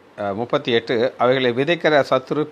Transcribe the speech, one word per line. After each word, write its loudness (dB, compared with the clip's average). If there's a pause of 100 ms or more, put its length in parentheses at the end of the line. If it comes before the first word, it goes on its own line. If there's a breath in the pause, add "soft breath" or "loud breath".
(200)
ஆ, -4
முப்பத்தி -4
எட்டு, 0
"அவைகளை 2
விதைக்கிற 2
சத்துரு -2